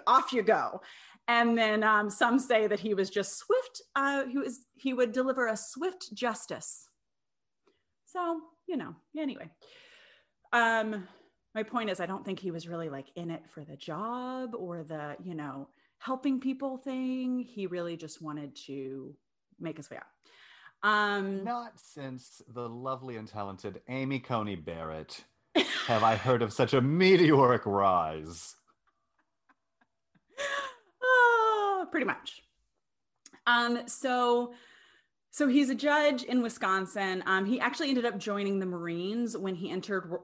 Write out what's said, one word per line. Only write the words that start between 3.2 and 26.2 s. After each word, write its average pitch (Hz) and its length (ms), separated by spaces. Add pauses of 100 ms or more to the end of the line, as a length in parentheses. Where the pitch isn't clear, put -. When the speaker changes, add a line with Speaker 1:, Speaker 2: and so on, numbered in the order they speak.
Speaker 1:
swift. - 440 (140)
Uh, 277 300
he 247 120
was, 262 360
he 262 180
would 247 200
deliver 254 340
a 220 100
swift 359 560
justice. 214 760 (1160)
So, 339 360 (260)
you 359 100
know, 175 180 (220)
anyway, 269 340 (1000)
um, 220 560 (460)
my 220 80
point 220 260
is, 185 100
I 175 80
don't - 180
think 190 140
he 190 120
was 165 180
really, 165 220
like, 139 160 (100)
in 170 140
it 165 180
for 151 160
the 151 120
job 240 800
or 175 300
the, 147 400
you 180 100
know, 139 340 (300)
helping 262 420
people 262 360
thing. 254 640
He 202 260
really 170 300
just 156 240
wanted 147 340 (120)
to 135 500 (420)
make 160 200
his 147 120
way - 60
out. - 80 (800)
Um, 202 600
Speaker 2:
Not 240 380
since 131 680
the 120 200
lovely 127 480
and 110 100
talented 101 600
Amy 131 320
Coney 107 360
Barrett 78 680 (640)
have 110 160
I 113 140
heard 120 260